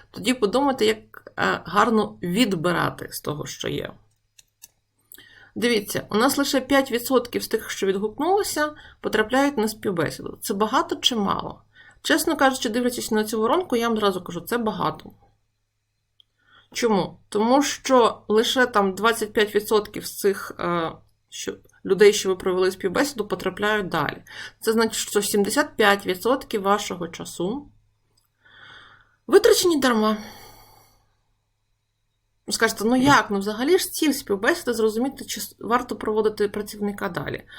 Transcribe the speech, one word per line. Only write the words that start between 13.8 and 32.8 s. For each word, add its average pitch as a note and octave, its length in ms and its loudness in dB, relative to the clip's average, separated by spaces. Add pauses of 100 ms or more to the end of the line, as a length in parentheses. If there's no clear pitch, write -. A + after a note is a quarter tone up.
вам A3 100 0
одразу F#3+ 260 0
кажу: E3+ 180 -10
це A#3 160 -4
багато. F3 540 -4 (1600)
Чому? G#3+ 480 0 (100)
Тому A#3+ 340 2
що B3+ 640 2
лише A#3+ 380 2
там G3+ 280 2
двадцять G#3+ 400 0
п'ять G#3 220 2
відсотків G#3 500 0
з - 120 -12
цих, G3 420 -2
е, F3 320 -2 (380)
що, - 240 -10 (320)
людей, G3 280 8
що G3+ 160 -2
ви F#3+ 60 0
провели F#3 360 0
співбесіду, G3+ 560 -2
потрапляють G#3 640 -2
далі. - 340 -4 (360)
Це A3+ 140 0
значить, A3+ 360 0
що G3+ 120 2
сімдесят G#3 540 0
п'ять G3+ 300 4
відсотків G#3 560 -2
вашого G3 460 -2
часу F3+ 640 -8 (1600)
витрачені F#4 520 6
дарма. A3 380 2 (2250)
Скажете, A3 360 0